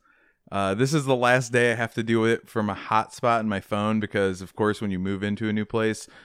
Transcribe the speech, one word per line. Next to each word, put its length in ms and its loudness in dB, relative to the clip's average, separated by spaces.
Uh, 240 0
this 180 2
is 120 0
the 100 2
last 360 2
day 200 4
I 40 0
have 200 -4
to 80 -2
do 220 2
it 240 0
from 200 -2
a 60 -4
hotspot 640 0
in 100 -2
my 120 -2
phone 380 -2
because, 420 -2
of 140 -14
course, 260 0
when 100 -4
you 80 -2
move 240 -4
into 260 -2
a 40 0
new 120 -2
place, 420 -2